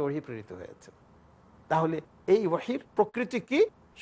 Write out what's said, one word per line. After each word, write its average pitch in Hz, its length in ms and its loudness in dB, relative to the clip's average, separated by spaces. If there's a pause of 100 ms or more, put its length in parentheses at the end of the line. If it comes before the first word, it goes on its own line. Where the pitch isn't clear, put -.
ওহী 143 220 -2
প্রেরিত 110 240 -12 (100)
হয়েছে। - 300 -18 (800)
তাহলে 160 260 2 (380)
এই 220 80 6 (100)
ওহীর 247 280 -2 (160)
প্রকৃতি 226 420 0 (100)
কি? 285 120 4 (420)